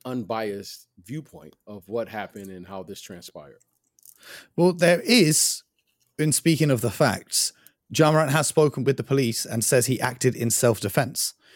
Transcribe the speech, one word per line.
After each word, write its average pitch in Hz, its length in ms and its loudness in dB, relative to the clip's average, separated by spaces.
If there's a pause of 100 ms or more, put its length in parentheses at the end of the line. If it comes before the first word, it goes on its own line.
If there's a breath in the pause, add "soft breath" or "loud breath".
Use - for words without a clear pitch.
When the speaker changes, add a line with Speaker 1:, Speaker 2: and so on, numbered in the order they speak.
Speaker 1:
unbiased 110 840 -8 (180)
viewpoint 95 500 -16 (120)
of 101 200 -18
what 110 220 -6
happened 101 400 -12
and 90 160 -16
how 95 160 -14
this 95 200 -16
transpired. 82 600 -20 (960 loud breath)
Speaker 2:
Well, 175 180 4
there 175 280 2
is, 208 600 2 (580)
in 156 120 0
speaking 156 380 2
of 123 120 2
the 110 100 -2
facts, - 640 -2 (360 soft breath)
Ja 156 220 4
Morant 156 200 4
has 147 140 2
spoken 147 380 2
with 131 140 0
the 123 60 -6
police 131 420 -2
and 117 180 -4
says 123 240 2
he 127 120 0
acted 127 360 0
in 117 160 -2
self-defense. - 840 0 (220 soft breath)